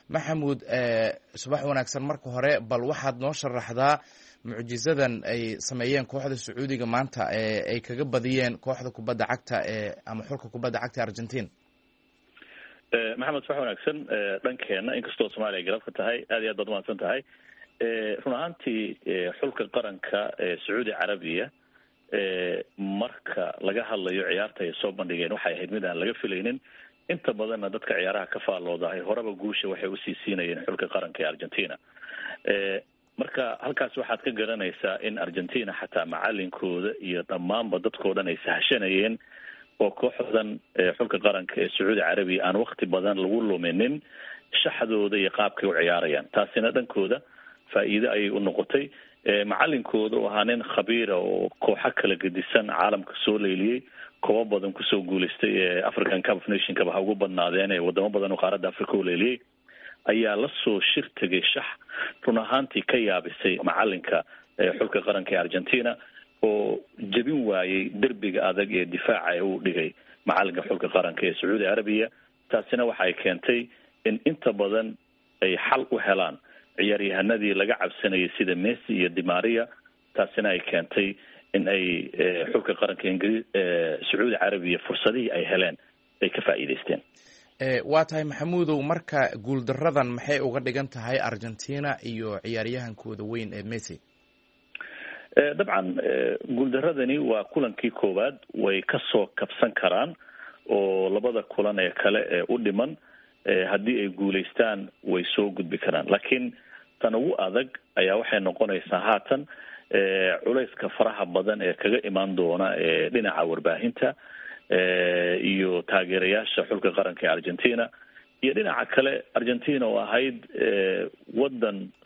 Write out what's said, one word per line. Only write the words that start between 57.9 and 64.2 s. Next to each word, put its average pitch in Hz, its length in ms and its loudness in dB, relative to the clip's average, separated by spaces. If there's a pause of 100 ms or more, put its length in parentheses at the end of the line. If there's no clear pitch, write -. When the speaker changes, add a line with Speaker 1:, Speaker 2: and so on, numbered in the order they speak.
Speaker 2:
badan 98 220 0
oo 92 60 0
qaaradda 92 320 0
Afrika - 240 -2
u 98 100 2
leyliyey, 92 360 2 (640)
ayaa 107 300 2
la 123 140 0 (140)
soo 107 180 2
shir - 340 2
tegay 92 260 0
shax - 240 0 (580)
run 113 140 4
ahaantii 117 460 0
ka - 140 2
yaabisay 92 640 2
macalinka, 90 600 2 (340)